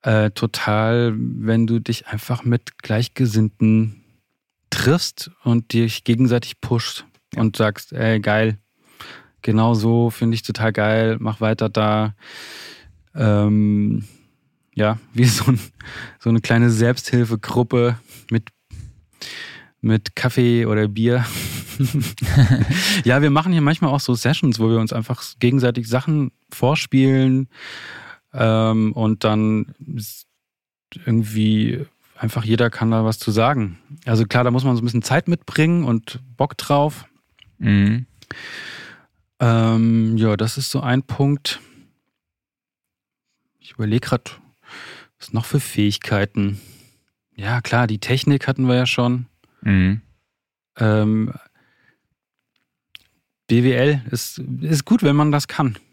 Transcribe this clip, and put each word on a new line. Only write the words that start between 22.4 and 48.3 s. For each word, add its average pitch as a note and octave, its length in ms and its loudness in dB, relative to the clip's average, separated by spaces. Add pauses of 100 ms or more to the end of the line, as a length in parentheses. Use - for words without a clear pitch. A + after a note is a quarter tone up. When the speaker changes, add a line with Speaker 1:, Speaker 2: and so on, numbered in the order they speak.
Speaker 1:
Ja, B2+ 200 4
wir D3+ 80 4
machen D#3+ 220 2
hier E3 80 4
manchmal D3+ 300 2
auch C#3 80 0
so B2 140 -2
Sessions, A#2+ 460 0
wo A2+ 100 2
wir A2+ 80 4
uns A2 160 0
einfach A#2 300 -6 (160)
gegenseitig B2 480 2
Sachen C3+ 440 0 (200)
vorspielen, C3 960 2 (840)
ähm, A2 600 2
und A2 300 0
dann G#2+ 500 0 (240)
s-, - 280 -14 (800)
irgendwie A2 800 0 (300)
einfach A2+ 300 -4
jeder A#2 240 2
kann A2+ 220 -2
da A2+ 120 2
was A2 160 0
zu - 120 -4
sagen. A2+ 480 0 (260)
Also A2+ 200 2
klar, B2 180 0
da B2 80 2
muss B2+ 120 0
man C3 120 2
so A2+ 60 0
ein A#2 40 -4
bisschen A#2 160 0
Zeit D3+ 260 0
mitbringen E3+ 560 0
und A#2+ 360 -2 (180)
Bock - 200 -2
drauf. D3 480 -2 (520)
Speaker 3:
Mhm. G#2+ 480 2 (1300)
Speaker 1:
Ähm, A2+ 760 2
ja, G#2+ 200 2
das A2 200 -2
ist C3+ 120 -6
so C3+ 120 -4
ein C3 220 0
Punkt. - 560 -2 (2000)
Ich - 120 -20
überleg A2 320 0
grad, - 360 -6 (800)
was - 140 -16
noch A2+ 120 -2
für D3 140 -2
Fähigkeiten. G2+ 1040 -2 (720)
Ja, A#2 260 -4
klar, A#2+ 260 0
die G#2+ 120 -4
Technik C3+ 480 0